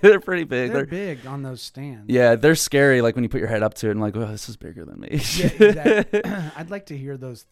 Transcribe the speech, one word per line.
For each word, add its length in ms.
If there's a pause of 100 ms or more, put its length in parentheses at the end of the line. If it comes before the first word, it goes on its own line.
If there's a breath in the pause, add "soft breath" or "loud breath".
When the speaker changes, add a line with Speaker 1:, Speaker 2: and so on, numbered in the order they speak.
Speaker 1:
they're 200
pretty 240
big. 280
Speaker 2:
They're 120
Speaker 1:
They're 320
Speaker 2:
big 100
on 160
those 200
stands. 460
Speaker 1:
Yeah, 280
they're 200
scary. 460
Like, 140
when 80
you 40
put 120
your 80
head 160
up 100
to 140
it 40
and, 80
like, 140
"Whoa, 120
this 220
is 80
bigger 280
than 160
me." 100
Speaker 2:
Yeah, 360
exactly. 800
Speaker 1:
<laughs> 180
Speaker 2:
<clears throat> 140
I'd 140
like 160
to 100
hear 200
those 360